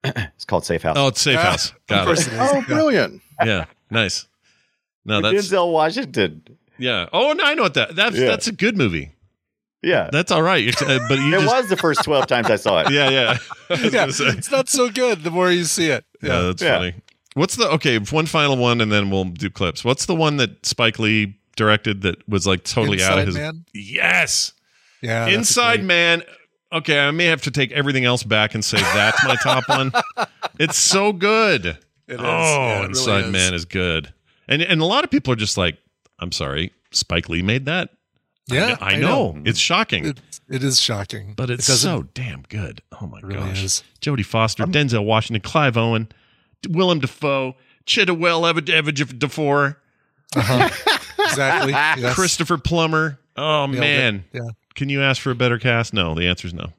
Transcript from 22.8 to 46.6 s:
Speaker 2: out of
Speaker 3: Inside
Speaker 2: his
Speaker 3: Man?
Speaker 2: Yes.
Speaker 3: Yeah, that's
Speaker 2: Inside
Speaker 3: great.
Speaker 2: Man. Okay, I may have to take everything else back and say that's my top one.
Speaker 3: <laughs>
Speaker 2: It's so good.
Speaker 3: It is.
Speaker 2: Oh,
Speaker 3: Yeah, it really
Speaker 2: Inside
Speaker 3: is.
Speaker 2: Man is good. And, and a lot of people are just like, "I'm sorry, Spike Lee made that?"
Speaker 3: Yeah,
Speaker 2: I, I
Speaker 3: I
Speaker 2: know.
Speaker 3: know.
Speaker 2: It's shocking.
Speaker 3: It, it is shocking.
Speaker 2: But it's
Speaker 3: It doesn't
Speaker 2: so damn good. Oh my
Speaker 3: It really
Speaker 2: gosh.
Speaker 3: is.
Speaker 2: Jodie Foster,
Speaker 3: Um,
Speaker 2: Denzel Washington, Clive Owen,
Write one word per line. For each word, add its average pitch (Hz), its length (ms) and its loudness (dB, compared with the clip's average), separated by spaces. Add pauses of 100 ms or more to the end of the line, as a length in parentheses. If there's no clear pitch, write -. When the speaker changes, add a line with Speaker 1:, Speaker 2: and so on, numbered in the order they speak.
Speaker 2:
out 95 160 4
of - 0 -
Speaker 3:
Inside 95 80 2
Speaker 2:
his 90 80 -2
Speaker 3:
Man? 160 380 -8
Speaker 2:
Yes. 175 800 -2 (480)
Speaker 3:
Yeah, 117 240 -2
that's 185 100 2
Speaker 2:
Inside 233 420 2
Speaker 3:
great. 190 80 -2
Speaker 2:
Man. 170 380 2 (500)
Okay, 160 260 0
I 143 120 2
may 170 140 0
have 143 180 2
to 135 80 -4
take 131 200 0
everything 135 320 0
else 123 200 2
back 107 300 2
and 107 120 -2
say 110 160 0
that's 104 420 2
my 131 120 2
top 131 340 0
one. 131 240 0 (240)
Speaker 3:
<laughs> 226 100 -4 (320)
Speaker 2:
It's 160 180 0
so 202 360 2
good. 196 540 2
Speaker 3:
It 80 100 -6 (380)
is. 120 40 -12
Speaker 2:
Oh, - 40 -8
Speaker 3:
Yeah, 147 500 0
it 101 80 0
really 98 80 -2
Speaker 2:
Inside 98 360 0
Speaker 3:
is. 113 60 -4
Speaker 2:
Man 92 220 2
is 85 120 -4
good. 85 460 -2 (380)
And, 147 140 0
and 170 180 0
a 160 40 2
lot 240 180 2
of - 80 -4
people 131 200 0
are 117 60 0
just 107 180 -2
like, 87 220 0 (420)
"I'm 87 120 -8
sorry, 76 420 -6 (180)
Spike - 380 -2
Lee 85 140 -2
made 123 220 0
that?" 165 260 -4 (560)
Speaker 3:
Yeah, 139 340 0
Speaker 2:
I, 95 40 -6
I 98 80 0
Speaker 3:
I - 40 2
Speaker 2:
know. 170 360 2
Speaker 3:
know. 73 120 -12
Speaker 2:
It's 110 140 0
shocking. 175 480 0
Speaker 3:
It, 143 120 -8 (300)
it 135 140 -6
is 131 180 2
shocking. 101 560 -6
Speaker 2:
But 127 140 -4
it's - 180 -2
Speaker 3:
It 135 40 4
doesn't 185 240 2
Speaker 2:
so 71 180 -6
damn 101 340 -10
good. 101 320 -10 (180)
Oh 104 60 -10
my 67 140 -14
Speaker 3:
It - 60 -20
really 98 240 -6
Speaker 2:
gosh. 95 140 -4
Speaker 3:
is. 98 200 -4 (180)
Speaker 2:
Jodie 131 240 -2
Foster, 110 380 0
Speaker 3:
Um, 175 80 -2
Speaker 2:
Denzel 123 340 0
Washington, 110 360 0
Clive 139 360 0
Owen, 113 300 0 (560)